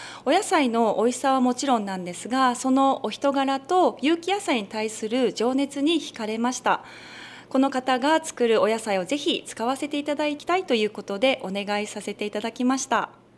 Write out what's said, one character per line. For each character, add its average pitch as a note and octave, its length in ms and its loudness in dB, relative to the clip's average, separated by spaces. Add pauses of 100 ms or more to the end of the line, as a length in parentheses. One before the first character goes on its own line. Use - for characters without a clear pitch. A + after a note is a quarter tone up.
(240)
お B3+ 80 2
野 F#4+ 100 4
菜 D4+ 280 2
の A3+ 260 2
美 G#3 80 2
味 B3 80 2
し B3 40 -8
さ C4+ 180 2
は C4 80 2
も B3 100 4
ち C4 140 -4
ろ B3+ 100 4
ん G#3 80 -2
な G3 120 -6
ん F3+ 100 -8
で F3 80 -8
す - 160 -12
が、 B3+ 240 4
そ C4 160 -2
の C4+ 340 4
お A3 60 -4
人 C#4 220 0
柄 C4+ 280 0
と F4 400 2
有 D#4+ 160 2
機 E4+ 160 -4
野 G#4 80 0
菜 B3+ 220 0
に G3 60 -10
対 A3 200 -4
す A3 180 -8
る A#3 280 2
情 A#3+ 180 0
熱 C#4 300 -2
に E4 140 4
惹 - 200 -6
か A3+ 80 -8
れ G#3+ 140 -4
ま A#3 120 0
し B3+ 100 -6
た。 - 220 2 (680)
こ C4 80 2
の C4 100 4
方 C4 300 0
が D4+ 260 2
作 - 240 0
る A3 140 4
お G3+ 60 4
野 A3 100 0
菜 G#3+ 200 -2
を F3+ 60 -2
ぜ C#4+ 140 -2
ひ - 280 -2
使 - 160 -10
わ B3+ 140 0
せ D4 100 -4
て C#4+ 120 -4
い C#4+ 60 -4
た D4 100 -2
だ D4+ 160 -2
き D4 160 -8
た E4+ 100 2
い F#4+ 80 -2
と C#4 100 0
い G#3+ 120 2
う G#3 40 -4
こ G#3+ 120 -10
と G3+ 160 -6
で C4 240 2
お F#3 100 -8
願 G3+ 300 -2
い G#3 40 -6
さ G#3 140 -10
せ G3+ 140 -8
て G#3 100 -8
い G#3 60 -6
た G#3 100 -6
だ A3+ 100 -4
き B3 140 -4
ま C4 140 2
し - 80 -6
た。 G#3 240 -2 (280)